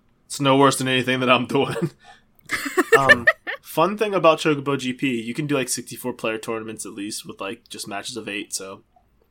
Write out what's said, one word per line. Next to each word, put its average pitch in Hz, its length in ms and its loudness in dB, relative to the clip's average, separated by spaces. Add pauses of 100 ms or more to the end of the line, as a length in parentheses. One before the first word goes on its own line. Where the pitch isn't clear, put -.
(260)
it's - 140 -10
no 135 160 6
worse 135 200 6
than 131 120 -2
anything 127 320 0
that 127 100 2
I'm 123 160 4
doing. 147 480 -2
<laughs> - 60 -20 (1000)
Um, 123 280 4 (360)
fun 185 340 0
thing 214 180 -2
about 160 260 6
Chocobo 139 380 0
G 127 140 -4
P, 127 300 -2
you 117 120 -6
can 151 120 -4
do, 143 80 -2
like, 127 140 -2
sixty-four 120 460 -8
player 113 240 -4
tournaments 110 460 -8
at 98 80 -12
least 104 320 -10
with, 101 160 -16
like, 98 280 -10
just - 180 -14
matches 104 300 -10
of 110 120 -10
eight, 101 240 -8
so. 98 300 -12 (480)